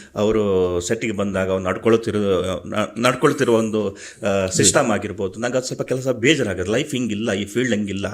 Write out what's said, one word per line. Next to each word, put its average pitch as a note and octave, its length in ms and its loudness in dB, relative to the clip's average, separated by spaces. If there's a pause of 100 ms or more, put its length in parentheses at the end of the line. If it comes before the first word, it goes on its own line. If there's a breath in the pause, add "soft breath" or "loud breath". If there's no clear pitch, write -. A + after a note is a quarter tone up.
(160 loud breath)
ಅವರು G2+ 680 2
ಸೆಟ್ಟಿಗೆ A2+ 320 -2
ಬಂದಾಗ F#2+ 360 -2
ಅವ್ರು F#2+ 140 0
ನಡ್ಕೊಳ್ತಿರೋ, F#2+ 1040 2
ನ-, G2+ 340 -4
ನಡ್ಕೊಳ್ತಿರೋ C3 520 2
ಒಂದು, G#2+ 400 0
ಆ, G2 540 -2
ಸಿಸ್ಟಮ್ A2+ 440 2
ಆಗಿರ್ಬೋದು, G2 480 -4
ನಂಗೆ A#2+ 180 -2
ಅದು B2+ 100 -2
ಸ್ವಲ್ಪ C3+ 140 -8
ಕೆಲಸ C3 260 -4
ಬೇಜಾರಾಗುತ್ತೆ. A2 640 0
ಲೈಫ್ A#2+ 200 -2
ಹಿಂಗಿಲ್ಲ, A2+ 420 -2
ಈ G2+ 120 -2
ಫೀಲ್ಡ್ A#2+ 260 -2
ಹಂಗಿಲ್ಲ, G2 420 -2